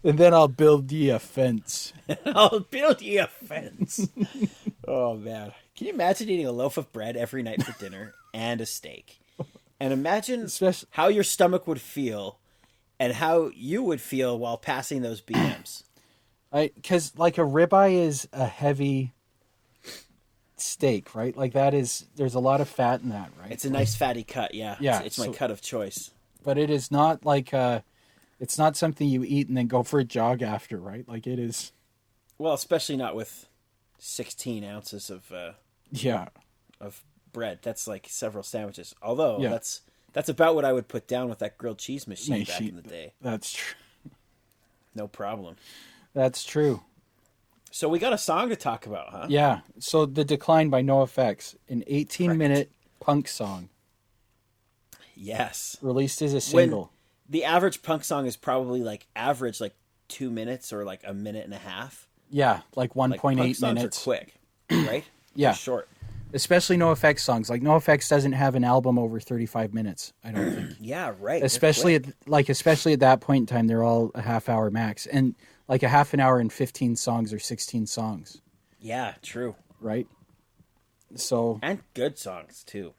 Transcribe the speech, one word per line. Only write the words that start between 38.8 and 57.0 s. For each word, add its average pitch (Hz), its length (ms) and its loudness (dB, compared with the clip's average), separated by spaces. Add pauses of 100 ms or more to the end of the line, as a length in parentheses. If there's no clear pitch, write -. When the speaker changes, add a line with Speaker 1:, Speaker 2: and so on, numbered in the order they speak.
Speaker 2:
Although, 120 400 -2
Speaker 1:
Yeah. 127 100 0
Speaker 2:
that's, - 320 -6 (300)
that's - 160 -4
about 165 280 4
what 143 100 2
I 131 80 4
would 127 140 -2
put - 200 -10
down 123 220 -4
with 110 80 -10
that 104 220 -8
grilled 113 180 -8
cheese 135 300 -12
machine 113 320 -6
back 101 80 -6 (120)
Speaker 1:
Machine. 110 100 -6
Speaker 2:
in 90 80 -14
the 85 40 -20
day. 78 400 -16
Speaker 1:
That's 113 320 -8
true. - 220 -10 (1200)
Speaker 2:
No 104 120 -10
problem. 101 480 -12 (600)
Speaker 1:
That's 131 280 0
true. 147 380 0 (880)
Speaker 2:
So - 200 -4
we 170 100 2
got 240 120 0
a 214 60 0
song 185 320 0
to 226 60 -2
talk - 320 -6
about, 98 240 -10
huh? 95 180 -10
Speaker 1:
Yeah. 143 300 4 (180)
So 151 300 0
The 143 180 0
Decline 156 440 4
by 131 120 4
NoFX. 131 760 2 (140)
An 120 160 -4
eighteen 151 440 -2
Speaker 2:
Correct. 165 100 2
Speaker 1:
minute 143 320 2 (280)
punk 143 280 2
song. 95 420 -8 (1500)
Speaker 2:
Yes. - 640 -8
Speaker 1:
Released 135 400 -2
as 147 120 0
a - 20 0
Speaker 2:
When 131 60 0 (280)
Speaker 1:
single. 98 220 -6 (380)